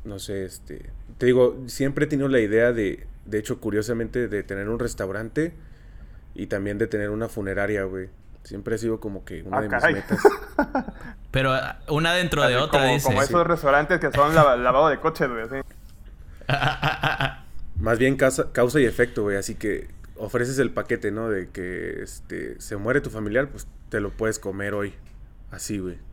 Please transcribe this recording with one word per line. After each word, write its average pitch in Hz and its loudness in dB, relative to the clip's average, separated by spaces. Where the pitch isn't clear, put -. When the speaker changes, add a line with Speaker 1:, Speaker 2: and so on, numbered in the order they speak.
Speaker 1:
no 101 -10
sé, 98 -6
este, - -14
te 123 2
digo, 127 6
siempre 139 0
he 143 -2
tenido 139 0
la 131 4
idea 113 4
de, 104 -2
de 104 -2
hecho, 104 -4
curiosamente, 113 -2
de 101 -2
tener 98 -6
un 117 -2
restaurante 113 -4
y 101 -6
también 101 -4
de 113 2
tener 104 -2
una 110 -2
funeraria, 101 -2
güey. 95 -6
Siempre 104 -4
ha - -4
sido 113 -2
como 98 -8
que - -10
una 98 0
Speaker 2:
Ah, - 4
Speaker 1:
de 107 -4
mis 123 0
Speaker 2:
caray. 151 4
Speaker 1:
metas. - -2
Speaker 2:
<laughs> - -6
Speaker 3:
Pero, 135 2
ah, - -4
una 165 2
dentro 165 2
de 123 4
Speaker 2:
Así 131 4
Speaker 3:
otra, 147 4
Speaker 2:
como, 131 4
Speaker 3:
dice. 139 0
Speaker 2:
como 127 4
esos 170 4
Speaker 1:
Sí. 165 4
Speaker 2:
restaurantes 151 4
que 151 0
son 147 6
lava-, 143 8
lavado 127 6
de 131 2
coches, 160 0
güey, 117 -4
así. 120 -8
Speaker 3:
<laughs> - -2
Speaker 1:
Más 110 2
bien 131 4
causa, 135 2
causa 123 4
y 123 8
efecto, 113 0
güey. 101 0
Así 98 -4
que 101 -4
ofreces 120 -2
el 117 4
paquete, 110 -2
¿no? 113 -4
De 95 -2
que, 90 -6
este, - -10
se - -8
muere 127 2
tu 131 -6
familiar, 110 0
pues, - -12
te 107 0
lo 101 -2
puedes 110 -2
comer 101 -6
hoy. 101 -4
Así, 101 -6
güey. 92 -8